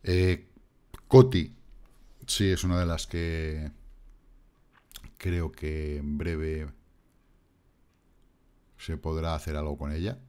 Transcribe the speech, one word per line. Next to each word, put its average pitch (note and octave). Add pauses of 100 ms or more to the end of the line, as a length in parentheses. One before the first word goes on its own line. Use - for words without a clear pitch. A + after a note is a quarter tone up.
Eh, F2+ (600)
Coti B2+ (680)
sí -
es F2+
una F2+
de F2
las E2
que D#2+ (1500)
creo F2
que D2+
en D2
breve D#2 (2000)
se D#2+
podrá D#2+
hacer D#2
algo D2+
con C#2+
ella. F2+